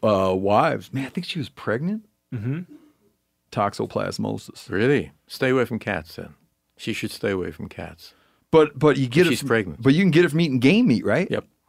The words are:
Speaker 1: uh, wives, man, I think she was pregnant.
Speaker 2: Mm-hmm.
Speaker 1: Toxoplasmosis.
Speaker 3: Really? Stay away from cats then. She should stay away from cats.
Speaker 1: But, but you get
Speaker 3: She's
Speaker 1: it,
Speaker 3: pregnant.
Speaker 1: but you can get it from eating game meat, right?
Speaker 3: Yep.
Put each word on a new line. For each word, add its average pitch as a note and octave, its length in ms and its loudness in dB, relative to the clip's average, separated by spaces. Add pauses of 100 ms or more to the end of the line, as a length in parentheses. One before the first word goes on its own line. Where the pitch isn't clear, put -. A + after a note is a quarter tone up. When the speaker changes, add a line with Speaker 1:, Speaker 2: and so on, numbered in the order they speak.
Speaker 1:
uh, F#2+ 320 2
wives, G#2 560 0
man, C3+ 140 -6
I - 60 -10
think F3 160 -8
she - 120 -10
was B2 120 -8
pregnant. E3 560 -6 (280)
Speaker 2:
Mm-hmm. B2 260 -6 (920)
Speaker 1:
Toxoplasmosis. G#2+ 1160 -6
Speaker 3:
Really? A2 420 0 (140)
Stay - 240 -4
away B2+ 160 0
from A2 120 -6
cats F2+ 380 -6
then. F2 180 -16 (440)
She A2+ 160 -8
should - 160 -8
stay - 200 -6
away F2+ 200 -4
from G#2 180 -12
cats. - 460 -16 (360)
Speaker 1:
But, D#3 280 4
but D3 180 4
you C3+ 100 0
get D#3 200 4
Speaker 3:
She's C3+ 160 0
Speaker 1:
it, C#3 40 -8
Speaker 3:
pregnant. A2 360 -2
Speaker 1:
but C3+ 100 6
you E3 100 4
can F3+ 100 4
get E3+ 120 6
it D#3 60 0
from D#3 100 0
eating C#3 200 0
game G3 260 4
meat, A#2+ 180 2
right? C3 260 0
Speaker 3:
Yep. G#2 140 -4 (240)